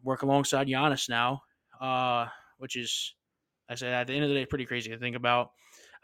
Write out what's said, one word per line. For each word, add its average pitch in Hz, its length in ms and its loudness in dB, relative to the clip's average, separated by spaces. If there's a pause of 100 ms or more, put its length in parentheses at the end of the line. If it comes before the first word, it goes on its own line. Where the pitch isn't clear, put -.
work 131 180 -2
alongside 139 460 4
Giannis 135 420 2
now, 123 320 0 (400)
uh, 127 460 0 (320)
which 131 160 -10
is, - 400 -4 (520)
I 120 80 -8
said, 123 160 -4
at 123 160 0
the 131 60 -4
end 147 100 0
of 147 60 2
the 139 60 2
day, 135 100 0
pretty 135 200 -4
crazy 117 260 -6
to 113 80 -10
think 120 160 -4
about. 120 360 2 (520)